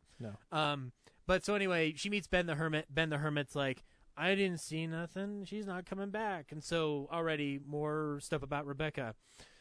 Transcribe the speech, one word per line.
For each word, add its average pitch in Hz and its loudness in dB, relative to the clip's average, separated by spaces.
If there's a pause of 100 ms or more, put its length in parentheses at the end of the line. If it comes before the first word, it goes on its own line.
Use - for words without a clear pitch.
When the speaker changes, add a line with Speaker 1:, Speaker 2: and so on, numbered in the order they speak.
(200)
Speaker 1:
No. 107 -8 (180)
Speaker 2:
Um, 147 0 (340)
but 180 4
so 202 2
anyway, 175 4
she 196 -4
meets 202 0
Ben 180 4
the 160 0
Hermit. 156 0
Ben 156 2
the 147 0
Hermit's 147 0
like, 139 0 (320)
"I 175 4
didn't 190 2
see 160 -2
nothing. 190 -4
She's 202 -6
not 180 -6
coming 196 -4
back." 202 -2
And 156 -8
so 151 0
already 151 2
more 147 0
stuff 151 -2
about 143 -2
Rebecca. 143 -2 (460)